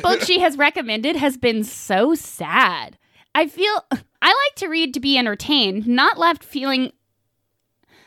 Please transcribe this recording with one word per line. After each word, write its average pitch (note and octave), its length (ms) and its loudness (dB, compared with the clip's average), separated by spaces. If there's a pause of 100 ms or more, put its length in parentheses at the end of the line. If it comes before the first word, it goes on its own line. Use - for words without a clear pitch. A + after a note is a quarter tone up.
book F#4 200 2
she F4+ 180 2
has E4+ 180 2
<laughs> - 0 -
recommended C#4+ 580 0
has C#4 220 0
been A3+ 260 0
so G#3+ 520 0
sad. F3 840 -2 (360)
I D#4 140 2
feel, F#4 240 -2 (200)
I - 360 -4
like C#5 300 2
to F4+ 100 -6
read D#4+ 280 -2
to D4 40 -6
be C#4 180 0
entertained, A3 680 0
not C4 300 2
left E4 260 0
feeling," C4 480 -4 (1160)